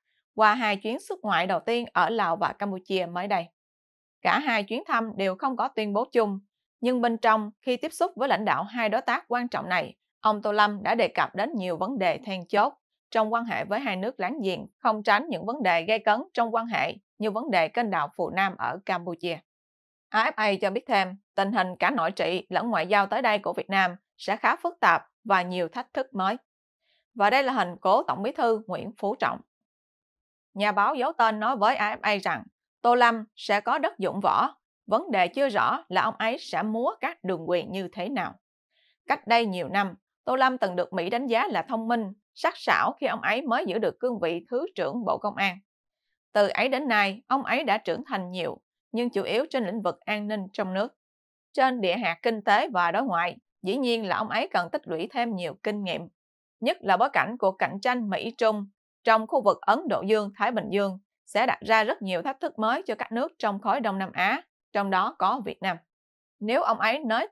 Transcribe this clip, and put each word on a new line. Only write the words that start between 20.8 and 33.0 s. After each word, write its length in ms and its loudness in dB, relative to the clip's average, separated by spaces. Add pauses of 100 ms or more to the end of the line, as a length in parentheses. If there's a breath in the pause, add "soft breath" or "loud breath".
thêm, 300 0 (180)
tình 160 2
hình 280 0
cả 120 2
nội 200 0
trị 380 -2
lẫn 200 -2
ngoại 180 0
giao 200 4
tới 140 -2
đây 180 2
của 140 -4
Việt 160 -6
Nam 260 0 (220)
sẽ 180 -4
khá 200 2
phức 240 -6
tạp 280 4 (160)
và 180 4
nhiều 260 -2
thách 260 -10
thức 200 -4
mới. 240 0 (800)
Và 140 4
đây 140 4
là 100 0
hình 280 -2
cố 220 4
Tổng 200 -4
bí 80 -2
thư 360 0
Nguyễn 300 -8
Phú 180 -4
Trọng. 260 -2 (1120)
Nhà 180 0
báo 240 2
giấu 180 0
tên 260 2
nói 180 0
với 180 4
A 200 -2
F 60 -10
A 140 0
rằng 280 -4 (380)
Tô 140 6
Lâm 300 4 (100)